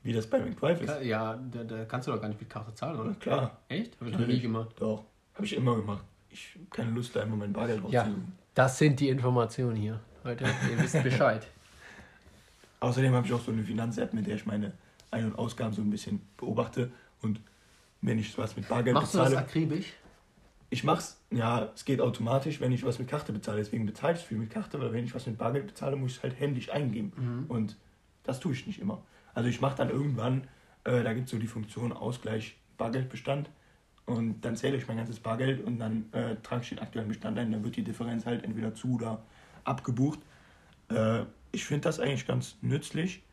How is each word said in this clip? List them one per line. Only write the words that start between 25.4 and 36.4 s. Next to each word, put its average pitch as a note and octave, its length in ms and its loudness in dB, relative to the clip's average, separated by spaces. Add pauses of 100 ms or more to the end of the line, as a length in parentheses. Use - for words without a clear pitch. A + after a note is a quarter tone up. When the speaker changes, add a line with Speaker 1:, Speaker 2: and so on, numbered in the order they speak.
Speaker 1:
bezahle, C#3+ 300 -4
muss B2+ 160 -2
ich's - 100 -10
halt B2+ 160 -4
händisch C#3+ 320 -2
eingeben. A#2 460 -2
Speaker 2:
Mhm. B2 340 -2
Speaker 1:
Und A2+ 260 -2 (460)
das B2+ 180 -4
tue D#3+ 120 0
ich - 140 -4
nicht G#3 140 -8
immer. - 220 -4 (320)
Also B2 140 2
ich A#2+ 120 0
mach C3+ 140 2
dann B2 160 0
irgendwann, B2+ 540 0 (400)
äh, B2 180 4
da A2 100 0
gibt's B2+ 200 -4
so A#2 60 -2
die A2 100 -2
Funktion A2+ 440 -4
Ausgleich - 640 -4 (220)
Bargeldbestand. C3 720 -2 (560)
Und A2+ 380 0
dann A#2 120 -2
zähle C3+ 200 0
ich B2 120 -4
mein A2+ 80 -4
ganzes A2+ 240 -6
Bargeld C3 440 0
und A#2+ 140 -2
dann, A2 340 -2
äh, A#2 300 -2